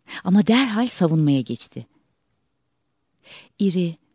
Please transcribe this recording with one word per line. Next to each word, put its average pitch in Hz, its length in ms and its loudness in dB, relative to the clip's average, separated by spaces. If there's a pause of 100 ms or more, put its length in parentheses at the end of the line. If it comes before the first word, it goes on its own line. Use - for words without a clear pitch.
(240)
Ama 190 240 4
derhal 233 400 2
savunmaya 156 540 2
geçti. 120 460 -12 (1700)
İri, 175 360 0 (180)